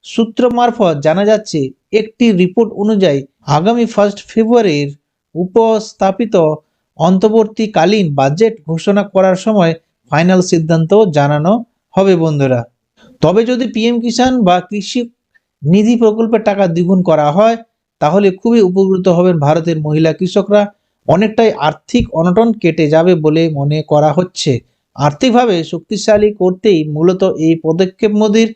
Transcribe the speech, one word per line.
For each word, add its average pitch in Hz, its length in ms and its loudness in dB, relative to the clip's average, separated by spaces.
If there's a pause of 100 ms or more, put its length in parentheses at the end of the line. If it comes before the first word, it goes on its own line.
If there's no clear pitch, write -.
সূত্র 226 460 -4
মারফত 233 440 0 (120)
জানা 180 180 0
যাচ্ছে, 214 360 0 (320)
একটি 220 400 0
রিপোর্ট 185 380 0 (120)
অনুযায়ী 190 380 0 (260)
আগামী 196 400 0
ফার্স্ট 208 320 -2 (100)
ফেব্রুয়ারির 214 640 0 (440)
উপস্থাপিত 208 1000 -2 (640)
অন্তর্বর্তীকালীন 208 1080 0 (120)
বাজেট 170 360 0 (120)
ঘোষণা 196 380 -2
করার 185 320 0
সময় 185 360 0 (380)
ফাইনাল 180 320 2
সিদ্ধান্ত 165 500 0 (240)
জানানো 147 360 0 (420)
হবে 190 220 2
বন্ধুরা। 143 440 0 (600)
তবে 175 220 2
যদি 247 200 -2 (100)
পিএম 233 260 0
কিষাণ 247 320 0 (100)
বা 180 180 4
কৃষি 208 400 -8 (640)
নিধি 208 340 2
প্রকল্পের 226 520 0
টাকা 196 180 0
দ্বিগুণ 180 360 0
করা 156 280 0
হয়, 220 260 2 (440)
তাহলে 190 280 2 (120)
খুবই 233 280 2
উপকৃত 190 400 0
হবেন 180 300 2
ভারতের 160 420 0
মহিলা 156 320 0
কৃষকরা। 202 500 0 (460)
অনেকটাই 214 500 2
আর্থিক 156 540 -2
অনটন 180 360 2 (120)
কেটে 160 240 0 (100)
যাবে 175 200 2
বলে 156 280 0 (160)
মনে 147 200 -2 (140)
করা 151 200 2
হচ্ছে। 175 400 -4 (440)
আর্থিকভাবে 220 680 0
শক্তিশালী 208 640 -2 (120)
করতেই 185 380 0 (160)
মূলত 185 280 0 (240)
এই 165 80 2 (100)
পদক্ষেপ 185 560 -2
মোদির। 214 360 2